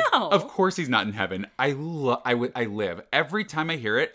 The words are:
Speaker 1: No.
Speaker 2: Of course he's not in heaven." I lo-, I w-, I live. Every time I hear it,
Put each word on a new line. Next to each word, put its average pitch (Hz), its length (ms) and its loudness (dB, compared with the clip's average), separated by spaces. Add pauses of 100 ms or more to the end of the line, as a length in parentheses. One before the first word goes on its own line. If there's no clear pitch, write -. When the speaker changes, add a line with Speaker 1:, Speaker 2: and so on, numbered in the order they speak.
(120)
Speaker 1:
No. 226 180 2
Speaker 2:
Of 196 200 2
course 185 260 2
he's 156 140 -4
not 110 180 4
in 104 60 -4
heaven." 95 340 -2 (120)
I 135 120 2
lo-, 143 540 -2
I 123 60 2
w-, 120 240 0
I 120 100 -2
live. 101 360 -4 (120)
Every 160 320 0
time 160 240 -4
I 165 80 -2
hear 113 220 0
it, 147 160 0